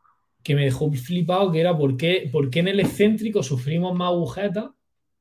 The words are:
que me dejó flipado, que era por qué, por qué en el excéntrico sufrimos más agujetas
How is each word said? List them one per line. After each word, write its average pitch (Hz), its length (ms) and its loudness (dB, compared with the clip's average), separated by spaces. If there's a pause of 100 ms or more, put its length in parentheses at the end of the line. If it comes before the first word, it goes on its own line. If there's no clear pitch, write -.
(420)
que 143 120 0
me 143 120 2
dejó 147 260 0
flipado, 175 580 0
que 160 100 2
era 170 160 2
por 135 200 0
qué, 165 340 0
por 139 200 0
qué 156 100 0
en 180 80 2
el 202 120 2
excéntrico 208 640 2
sufrimos 156 540 -2
más 180 120 0
agujetas 180 580 -2 (540)